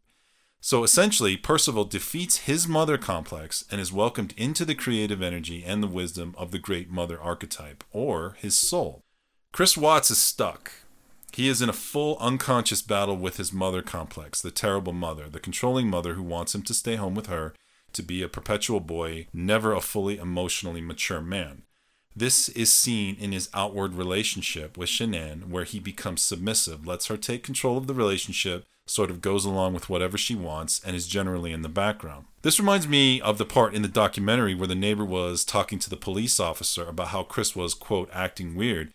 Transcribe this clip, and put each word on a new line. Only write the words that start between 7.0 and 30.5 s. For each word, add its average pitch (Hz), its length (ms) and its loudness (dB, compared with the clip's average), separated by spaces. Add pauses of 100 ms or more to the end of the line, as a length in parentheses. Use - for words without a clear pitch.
archetype, 78 720 -8
or 101 480 -2
his 101 160 0
soul. 110 480 0 (480)
Chris - 240 6
Watts 151 340 6
is 107 80 4
stuck. - 540 0 (580)
He 127 160 0
is 123 160 4
in 120 60 4
a 104 40 2
full 151 460 -2
unconscious 120 640 2
battle 101 340 0
with 92 200 -4
his 90 160 -4
mother 95 280 0
complex, 80 600 -8
the 87 80 -8
terrible 98 420 0
mother, 80 360 -6
the 76 100 -12
controlling 123 500 0
mother 87 260 0
who 92 100 -6
wants 85 320 -4
him 101 60 -4
to - 120 -4
stay 113 220 -2
home 98 180 -4
with 107 140 -6
her, 80 260 -4 (380)
to - 100 -8
be 87 180 -4
a 87 80 -2
perpetual 104 520 -2
boy, 82 520 -6
never 107 420 2
a 90 60 0
fully 101 380 -2
emotionally 90 640 -4
mature 82 400 -4
man. 82 420 -6 (520)
This 120 360 2
is 113 200 2
seen 104 460 4
in 104 160 -4
his 92 220 -4
outward 98 400 -2
relationship 90 800 -2
with 87 140 -2
Shanann, 87 580 -2
where 87 160 -2
he 101 160 -6
becomes 90 400 -6
submissive, 85 640 0
lets 90 200 -4
her 110 100 -2
take 120 260 -4
control 131 360 0
of 131 80 -4
the 135 80 -4
relationship, 95 720 0 (180)
sort 95 260 0
of 87 120 -8
goes 98 240 2
along 95 260 2
with 87 160 -6
whatever 92 300 0
she - 160 0
wants, 80 500 -2